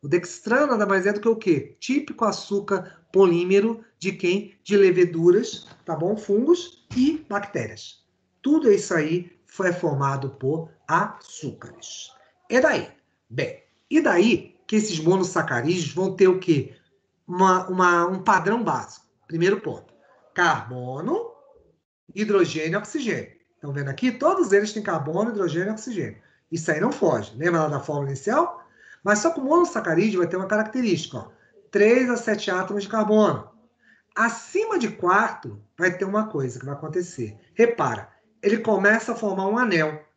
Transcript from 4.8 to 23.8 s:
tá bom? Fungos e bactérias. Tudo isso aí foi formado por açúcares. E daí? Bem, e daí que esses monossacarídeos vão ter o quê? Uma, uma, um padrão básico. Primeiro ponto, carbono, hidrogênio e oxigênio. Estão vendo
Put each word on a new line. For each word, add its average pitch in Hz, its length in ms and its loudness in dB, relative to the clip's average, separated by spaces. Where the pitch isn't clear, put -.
tá 165 100 -4
bom? 180 200 -2
Fungos 254 720 0
e 294 320 0
bactérias. - 760 -8
Tudo 285 280 4
isso 190 220 2
aí 165 420 -2
foi 180 260 -2
formado 139 580 -2
por 156 380 -6
açúcares. - 1200 -8
E 240 120 2
daí? 254 300 0
Bem, 123 360 -8
e 320 120 4
daí 208 540 2
que 214 80 -2
esses 196 240 0
monossacarídeos 165 960 0
vão 185 220 -2
ter 190 120 6
o 185 100 4
quê? 151 380 0
Uma, 185 440 2
uma, 175 360 4
um 185 160 -4
padrão 202 400 2
básico. 214 440 -6
Primeiro 180 360 0
ponto, - 320 -12
carbono, 139 1000 -2
hidrogênio 180 600 0
e - 20 -2
oxigênio. 214 560 -6
Estão 143 160 -12
vendo 139 160 -6